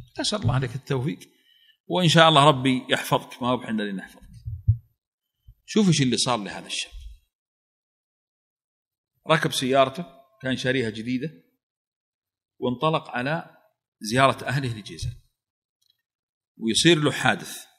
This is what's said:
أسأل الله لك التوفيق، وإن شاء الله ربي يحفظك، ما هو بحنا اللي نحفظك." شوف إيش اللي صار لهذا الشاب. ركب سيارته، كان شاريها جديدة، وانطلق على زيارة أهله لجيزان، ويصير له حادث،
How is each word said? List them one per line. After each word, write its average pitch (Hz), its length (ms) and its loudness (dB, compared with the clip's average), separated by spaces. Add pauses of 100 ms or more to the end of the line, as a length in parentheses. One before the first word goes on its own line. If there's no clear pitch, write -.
(200)
أسأل 233 220 -4
الله 131 160 0
لك 127 160 -4
التوفيق، 131 440 -6 (680)
وإن 175 220 2
شاء 160 200 8
الله 143 160 8
ربي 131 440 4
يحفظك، - 540 -2
ما 123 60 -2
هو 123 80 0
بحنا 110 260 -6
اللي 104 100 -6
نحفظك." - 340 -12 (1400)
شوف 208 240 2
إيش 151 140 4
اللي 120 140 0
صار 123 220 0
لهذا 90 280 -10
الشاب. - 260 -10 (2500)
ركب 160 220 0
سيارته، 135 540 2 (360)
كان 131 140 -4
شاريها 127 340 -2
جديدة، 120 400 -6 (1300)
وانطلق 143 520 -2
على 139 460 -6 (440)
زيارة 123 440 0
أهله 123 340 -4
لجيزان، 95 340 -10 (1400)
ويصير 151 420 2
له 143 140 2
حادث، - 520 -2 (140)